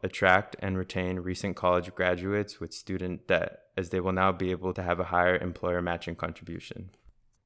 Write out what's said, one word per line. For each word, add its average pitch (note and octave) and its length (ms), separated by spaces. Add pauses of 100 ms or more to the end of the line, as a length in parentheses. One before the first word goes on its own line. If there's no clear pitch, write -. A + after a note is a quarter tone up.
attract F#2+ 560
and F#2+ 180
retain F#2 440
recent F2+ 340
college F2+ 400
graduates F#2 640
with - 160
student F#2 540
debt, F2 320 (160)
as F2+ 140
they F#2+ 100
will F#2 100
now F#2 220
be F2+ 180
able F#2 220
to F#2 100
have F2 160
a F2+ 60 (100)
higher F2+ 240
employer F2 420
matching F2 360
contribution. - 720 (560)